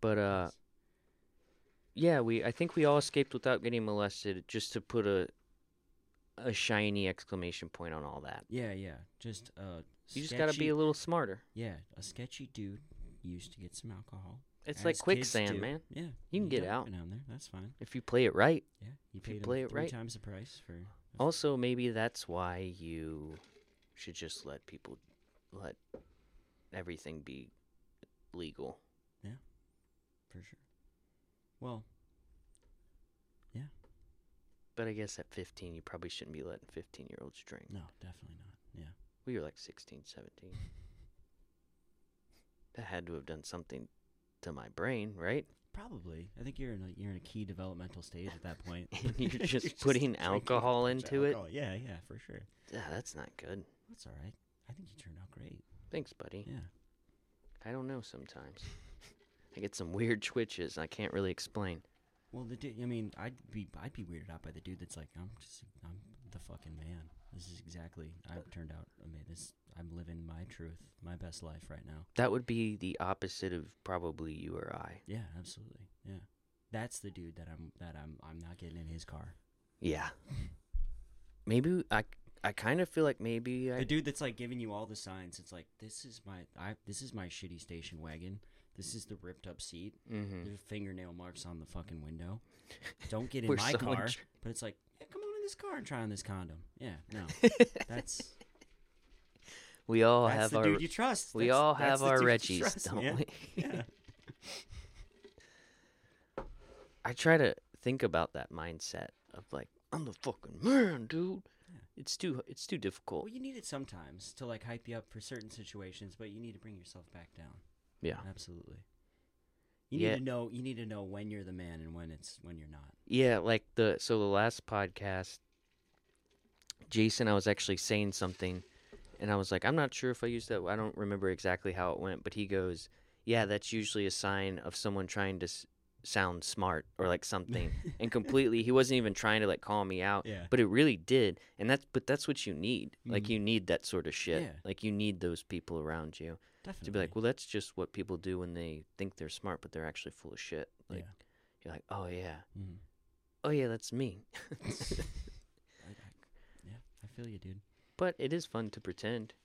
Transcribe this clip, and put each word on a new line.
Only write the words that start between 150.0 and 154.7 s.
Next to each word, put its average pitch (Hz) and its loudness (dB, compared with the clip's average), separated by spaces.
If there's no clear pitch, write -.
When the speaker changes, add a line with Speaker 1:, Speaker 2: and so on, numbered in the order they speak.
Speaker 1:
full - -16
of - -12
shit." - -6
Like, 92 -8
Speaker 2:
Yeah. 87 -12
Speaker 1:
you're 82 -10
like, 78 -12
"Oh, 98 -4
yeah. 90 -6
Speaker 2:
Mm-hmm. 95 -10
Speaker 1:
Oh, 147 4
yeah, 139 4
that's 113 -4
me." 113 -2
<laughs> - -12
Speaker 2:
<laughs> - -
I, - -6